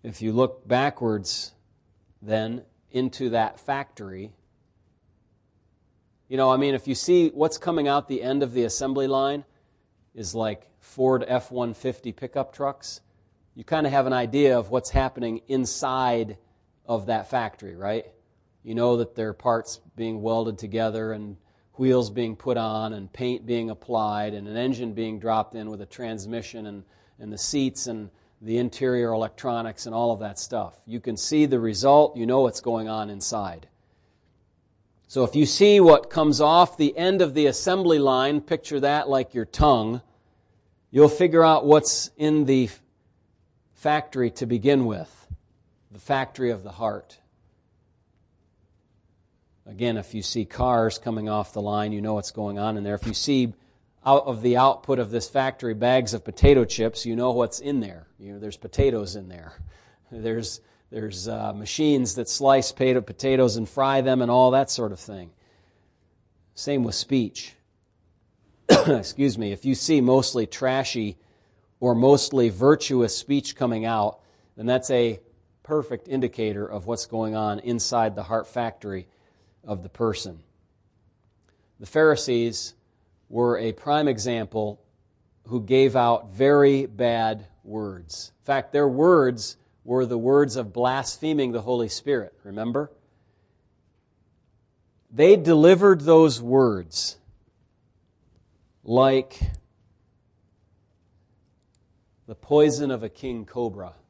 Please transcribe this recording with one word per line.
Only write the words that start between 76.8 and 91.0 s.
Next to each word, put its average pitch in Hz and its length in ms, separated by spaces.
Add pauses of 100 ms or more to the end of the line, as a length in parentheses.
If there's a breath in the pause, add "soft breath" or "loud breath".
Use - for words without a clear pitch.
what's 113 180
going 110 300
on 107 240
inside 117 560
the 98 80
heart 107 240
factory 107 600 (560)
of 101 200
the 92 60
person. 95 500 (1400)
The 107 60
Pharisees 127 880 (560)
were 120 300
a 113 120
prime 147 360
example 110 760 (640)
who 117 140
gave 131 340
out 120 360
very 139 540
bad 113 600 (180)
words. 98 680 (100)
In - 40
fact, 135 280
their 143 140
words 135 680 (280)
were 127 220
the 120 120
words 131 380
of 110 180
blaspheming 131 800